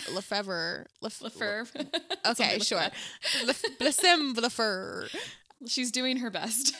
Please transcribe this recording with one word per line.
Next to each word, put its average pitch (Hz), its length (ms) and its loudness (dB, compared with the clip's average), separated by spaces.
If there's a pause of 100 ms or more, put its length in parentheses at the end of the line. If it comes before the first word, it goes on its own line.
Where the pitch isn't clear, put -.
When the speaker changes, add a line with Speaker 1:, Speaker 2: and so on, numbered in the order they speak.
(120)
Speaker 1:
Lefevre, 185 720 -2 (140)
Lef-, - 220 -8
Speaker 2:
Lefevre. 220 500 -4
<laughs> - 40 -14 (500)
Speaker 1:
Okay, 233 80 4
Speaker 2:
Something 220 120 2 (120)
like 214 60 0
Speaker 1:
sure. 190 160 2
Speaker 2:
that. 175 120 0 (540)
Speaker 1:
Lef-, 254 180 0 (160)
Blesem 294 560 6
Lefevre. 220 720 -2 (580)
Speaker 2:
She's 247 240 -2
doing 254 280 0
her 240 120 -4
best. 220 500 2